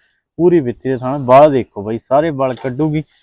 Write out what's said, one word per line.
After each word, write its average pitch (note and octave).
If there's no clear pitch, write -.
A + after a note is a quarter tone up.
ਪੂਰੀ E3+
ਵਿੱਥੀ B2+
ਦੇ C3
ਥਣ। B2+
ਬਾਹ C3+
ਦੇਖੋ A2+
ਬਾਈ, A2
ਸਾਰੇ D3+
ਵਾਲ C3
ਕੱਢੂਗੀ D3